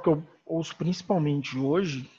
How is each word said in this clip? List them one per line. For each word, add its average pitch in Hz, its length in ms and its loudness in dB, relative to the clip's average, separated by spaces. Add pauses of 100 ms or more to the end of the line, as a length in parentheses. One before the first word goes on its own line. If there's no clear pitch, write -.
que - 80 2
eu 156 120 4 (240)
ouço 165 300 -4
principalmente 151 840 0
hoje, 139 600 0